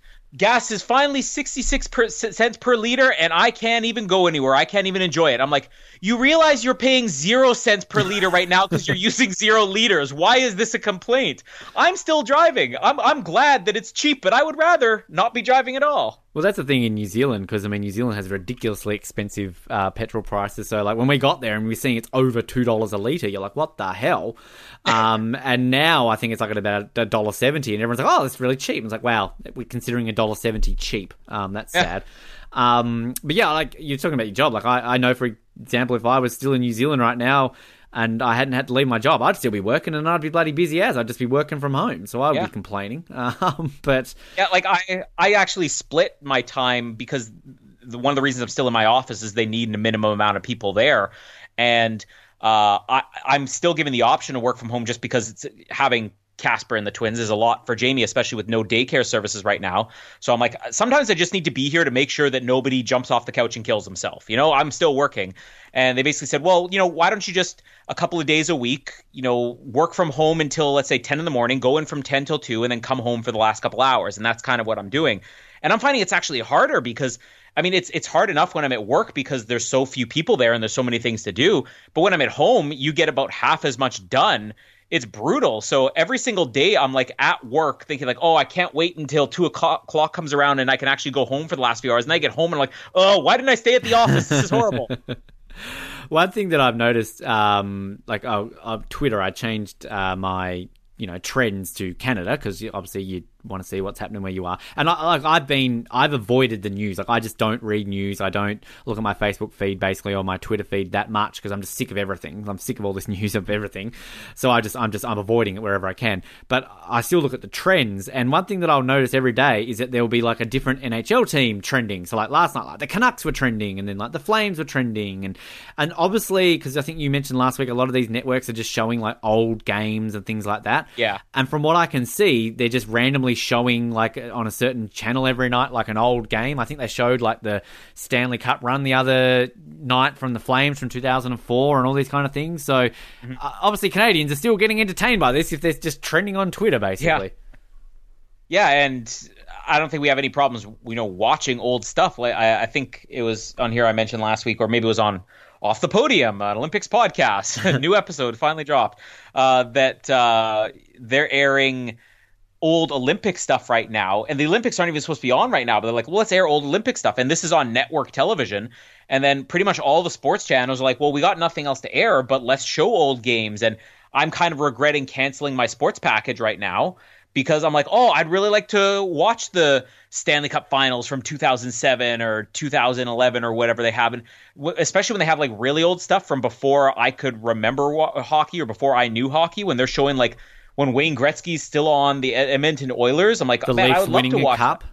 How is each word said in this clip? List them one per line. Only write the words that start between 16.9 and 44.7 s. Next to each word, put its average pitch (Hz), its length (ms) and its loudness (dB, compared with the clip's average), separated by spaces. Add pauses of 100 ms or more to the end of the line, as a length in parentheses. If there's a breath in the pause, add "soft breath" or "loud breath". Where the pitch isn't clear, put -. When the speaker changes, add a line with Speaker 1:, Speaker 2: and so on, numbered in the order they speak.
Speaker 2:
New 104 120 -4
Zealand, 104 400 0
'cause, 101 180 -4
I 104 40 -4
mean, 104 140 -4
New 101 100 -6
Zealand 110 240 -2
has 95 120 -6
ridiculously 104 680 -6
expensive, 101 640 -8 (100)
uh, 98 200 0
petrol 110 340 -6
prices. 101 440 -6
So, 107 140 -2
like, 104 140 -2
when 120 100 2
we 143 100 4
got 139 260 2
there 107 120 -2
and 110 140 -2
we're 113 80 -4
seeing 127 200 -2
it's 113 160 -8
over 127 300 2
two 123 220 -2
dollars 110 280 0
a 104 60 -2
litre, 120 300 -2
you're 98 140 -6
like, 101 120 -10
"What 151 220 -4
the 95 160 -4
hell?" 113 500 -2
Speaker 1:
<laughs> - 40 -20 (400 loud breath)
Speaker 2:
Um, 113 560 2
and 127 280 2
now 143 380 4
I 110 80 2
think 113 180 -4
it's, 107 80 -4
like, 107 80 -2
at 107 80 -4
about 104 400 -2
a 117 80 0
dollar 107 260 0
seventy, 131 400 -2
and 104 100 -2
everyone's 117 220 -2
like, 339 140 4
"Oh, - 40 2
that's - 160 -6
really 127 180 0
cheap." - 220 -4
And 110 60 -8
it's 107 80 -10
like, 110 100 -8
"Wow, 113 300 0 (220)
we're 123 100 -10
considering 120 460 -4
a - 20 -4
dollar 107 220 0
seventy 110 400 0
cheap." - 400 -6 (120)
Um, 98 280 -6
that's 107 200 -8
Speaker 1:
Yeah. 175 100 2
Speaker 2:
sad. 87 200 -6 (480 loud breath)
Um, 120 680 2
but 151 120 -4
yeah, 190 180 2
like, 156 260 -4
you're 143 180 -6
talking 160 180 -2
about 117 120 -2
your 101 80 -8
job. 135 180 2
Like, 107 140 -4
I, 123 140 2
I 120 180 0
know, 123 160 4
for 123 160 -2 (300)
example, 123 360 0
if 107 80 -2
I 127 140 4
was 123 160 0
still 135 180 -2
in 127 80 2
New 123 140 0
Zealand 135 260 2
right 120 160 2
now 131 380 2 (400 loud breath)
and 113 280 0
I 120 120 2
hadn't 131 200 0
had 131 140 -2
to 123 60 -2
leave 139 140 2
my 117 100 2
job, 117 240 2
I'd 175 160 2
still 123 120 -2
be 104 100 -2
working 143 340 -2
and 151 140 -4
I'd 170 120 2
be 156 80 -6
bloody 156 240 0
busy 160 300 0
as. 214 160 0
I'd 117 80 -2
just 117 120 -8
be 127 80 -2
working 143 340 -2
from 139 120 -2
home, 135 340 -4
so 120 140 -6
I 143 80 0
would 147 80 0
Speaker 1:
Yeah. - 100 -2
Speaker 2:
be - 60 -10
complaining. 104 560 -8
<laughs> - 60 -18
Um, 143 580 -4 (100)
but 131 320 0 (220 loud breath)
Speaker 1:
Yeah, 190 160 2
like, 180 140 2
I, 185 380 -2 (120)